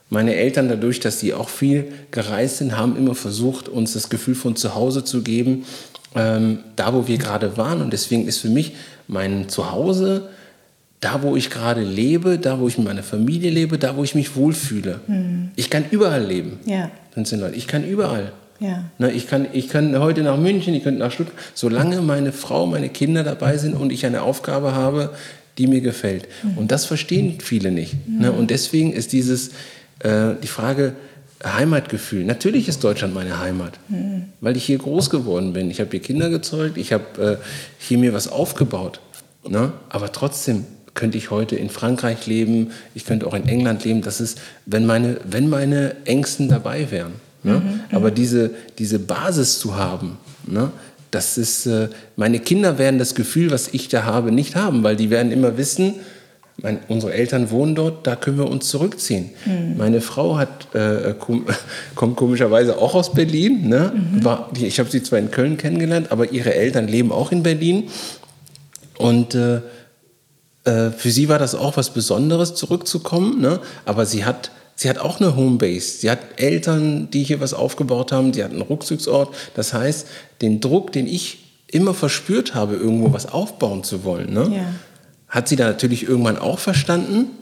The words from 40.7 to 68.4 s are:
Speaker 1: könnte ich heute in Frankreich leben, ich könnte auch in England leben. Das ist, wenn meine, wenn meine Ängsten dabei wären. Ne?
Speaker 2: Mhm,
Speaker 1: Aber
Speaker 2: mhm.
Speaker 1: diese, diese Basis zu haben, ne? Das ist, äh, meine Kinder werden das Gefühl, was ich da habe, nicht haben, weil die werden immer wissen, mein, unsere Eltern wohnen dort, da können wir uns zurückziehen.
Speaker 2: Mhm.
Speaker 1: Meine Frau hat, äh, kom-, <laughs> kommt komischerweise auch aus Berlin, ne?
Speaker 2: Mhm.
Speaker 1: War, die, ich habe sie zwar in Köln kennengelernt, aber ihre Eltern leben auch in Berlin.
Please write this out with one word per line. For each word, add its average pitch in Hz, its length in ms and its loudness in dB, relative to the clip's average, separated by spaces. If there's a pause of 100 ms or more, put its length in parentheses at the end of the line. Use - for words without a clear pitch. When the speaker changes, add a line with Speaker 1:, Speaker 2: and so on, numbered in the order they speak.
Speaker 1:
könnte 110 240 -2
ich 107 120 -8
heute 107 280 -2
in 101 120 -4
Frankreich 120 560 -2
leben, 113 460 2 (240)
ich 113 100 -14
könnte 110 220 0
auch - 60 -6
in 98 160 0
England 117 340 0
leben. 113 180 2
Das 107 200 -4
ist, 113 180 -6 (260)
wenn 110 200 2
meine, 120 320 2 (120)
wenn 123 200 2
meine 139 560 2
Ängsten 139 420 0
dabei 135 420 2
wären. 85 240 -6 (300)
Ne? 208 200 4
Speaker 2:
Mhm, 196 160 -2 (120)
Speaker 1:
Aber 107 200 4
Speaker 2:
mhm. 104 40 0
Speaker 1:
diese, 120 360 2 (280)
diese 107 180 0
Basis 120 600 0
zu 101 160 -4
haben, 90 420 -4 (300)
ne? 110 240 -2 (400)
Das - 260 -2
ist, 117 300 -2
äh, 110 220 0 (260)
meine 117 240 2
Kinder 175 400 2
werden 135 180 4
das 127 160 0
Gefühl, 160 380 2
was 127 200 0
ich - 160 -4
da 120 160 2
habe, 117 280 2
nicht 135 240 2
haben, 156 280 2
weil 107 120 4
die 107 160 2
werden 117 200 4
immer 127 260 4
wissen, 185 360 2 (640)
mein, 104 300 -4
unsere 110 260 -2
Eltern 120 380 2
wohnen 147 240 2
dort, 160 320 0
da 120 80 0
können 139 240 -2
wir 135 100 0
uns 135 200 -4
zurückziehen. 190 600 -2 (160)
Speaker 2:
Mhm. 170 320 -2
Speaker 1:
Meine 113 240 4
Frau 156 360 0
hat, - 360 -4
äh, 107 460 2
kom-, 120 240 -2 (260)
<laughs> - 260 -14
kommt 120 220 0
komischerweise 120 640 4
auch - 160 4
aus 175 180 2
Berlin, 165 560 2
ne? 156 240 4
Speaker 2:
Mhm. 202 320 2
Speaker 1:
War, - 300 0
die, 120 100 0
ich 95 140 0
habe 120 100 2
sie 127 140 0
zwar - 160 2
in 107 100 0
Köln 143 280 0
kennengelernt, 165 540 0
aber 113 200 2
ihre 120 240 0
Eltern 113 320 2
leben 113 240 2
auch 127 200 0
in 175 120 2
Berlin. 170 400 2 (1120)